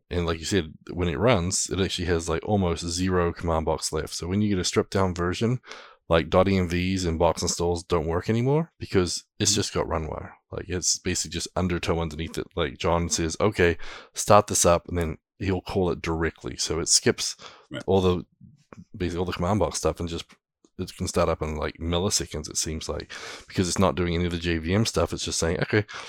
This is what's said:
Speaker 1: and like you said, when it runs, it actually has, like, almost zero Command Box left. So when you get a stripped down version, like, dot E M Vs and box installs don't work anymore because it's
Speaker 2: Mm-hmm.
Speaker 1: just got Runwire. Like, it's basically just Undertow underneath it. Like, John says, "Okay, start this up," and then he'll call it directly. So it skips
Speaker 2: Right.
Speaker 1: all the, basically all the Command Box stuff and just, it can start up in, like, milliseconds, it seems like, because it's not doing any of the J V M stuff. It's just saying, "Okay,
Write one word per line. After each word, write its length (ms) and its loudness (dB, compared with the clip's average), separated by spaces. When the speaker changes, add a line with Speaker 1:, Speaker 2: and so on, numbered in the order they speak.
Speaker 1:
and 160 0
like 140 -2
you 40 -12
said, 300 0
when 180 0
it 100 -2
runs, 520 2
it 100 -2
actually 260 0
has, 220 0
like, 160 0
almost 420 0
zero 460 2
Command 320 0
Box 280 -2
left. 200 -4
So 140 -8
when 160 0
you 80 2
get 80 2
a 60 -2
stripped 280 0
down 220 2
version, 460 -2
like, 200 4
dot 200 6
E 100 4
M 100 2
Vs 380 0
and 120 0
box 220 4
installs 440 0
don't 220 0
work 220 -2
anymore 500 0
because 460 0
it's 140 2
Speaker 2:
Mm-hmm. 80 2
Speaker 1:
just 120 -2
got 140 0
Runwire. 460 -4
Like, 180 -10
it's 300 -2
basically 320 -4
just 260 -6
Undertow 440 0
underneath 360 -6
it. 180 -6
Like, 220 -2
John 320 2
says, 320 -2
"Okay, 380 4
start 360 6
this 180 2
up," 220 4
and 100 -2
then 200 -4
he'll 240 -2
call 280 0
it 120 -4
directly. 560 -4
So 220 -2
it 80 -4
skips 480 2
Speaker 2:
Right. 160 -10
Speaker 1:
all 160 6
the, 240 2
basically 260 -2
all 40 0
the 80 -4
Command 280 0
Box 180 0
stuff 220 0
and 80 -4
just, 180 -8
it 180 -8
can 140 -6
start 220 2
up 100 -2
in, 160 -4
like, 220 -6
milliseconds, 720 -2
it 80 -4
seems 320 -4
like, 200 -6
because 200 0
it's 100 -2
not 160 4
doing 200 0
any 120 0
of 60 -2
the 60 -4
J 200 0
V 160 -2
M 100 4
stuff. 300 0
It's 100 -6
just 140 -4
saying, 240 0
"Okay, 240 2